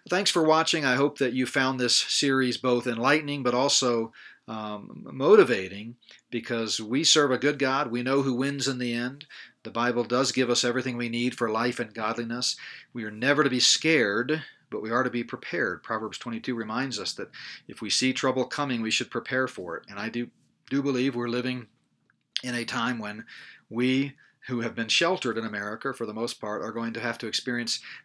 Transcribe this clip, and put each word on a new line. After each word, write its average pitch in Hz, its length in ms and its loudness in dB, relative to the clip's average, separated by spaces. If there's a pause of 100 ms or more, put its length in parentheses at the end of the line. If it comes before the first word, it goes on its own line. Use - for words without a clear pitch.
thanks 185 220 2
for 170 120 4
watching. 156 420 4
I 131 100 4
hope 143 240 2
that 127 140 2
you 127 140 0
found 131 340 2
this 123 160 4
series 131 640 2
both 123 280 2
enlightening 143 560 0
but 123 120 2
also, 123 580 2 (340)
um, 107 640 -10
motivating, 120 840 4 (340)
because 113 500 -2
we 117 220 -2
serve 147 300 6
a 123 60 2
good 143 200 0
God. 135 320 0
We 120 120 -2
know 135 200 2
who 135 120 0
wins 135 340 -2
in 131 100 -2
the 123 140 -4
end. 127 340 -6 (360)
The - 80 -12
Bible 120 340 2
does 127 260 2
give 127 200 2
us 120 120 2
everything 123 340 -2
we 120 120 -4
need 120 260 0
for 113 160 -2
life 120 300 0
and 110 140 -8
godliness. 117 600 -4 (360)
We 117 120 -8
are 107 60 -8
never 131 320 4
to 139 80 4
be 123 100 2
scared 131 800 2 (280)
but 107 120 -6
we 110 80 -6
are 120 120 2
to 127 80 -2
be 120 140 -2
prepared. 117 580 -4
Proverbs 110 360 -6
twenty-two 117 360 -6
reminds 117 440 -4
us 95 160 -6
that - 160 -10 (360)
if - 140 -16
we 107 100 -4
see 131 220 2
trouble 127 340 0
coming, 131 360 -2
we 110 80 -2
should - 200 0
prepare 131 380 -2
for 90 280 -8
it. - 120 -12
And 101 100 -14
I 107 100 -4
do, 120 220 -4 (400)
do 139 120 0
believe 131 320 0
we're 120 140 -2
living 123 380 -4 (760)
in 127 120 -4
a 120 100 -4
time 120 340 -2
when 107 260 -8 (440)
we 131 460 2 (320)
who 123 140 -4
have 113 140 -4
been 113 140 -4
sheltered 151 480 2
in 113 80 -2
America, 107 480 -6
for - 140 -8
the 107 80 -8
most 117 260 -4
part, 104 220 -6
are 107 100 -6
going 117 220 -4
to 117 60 -8
have 113 180 -2
to 120 80 -8
experience 120 540 -4 (240)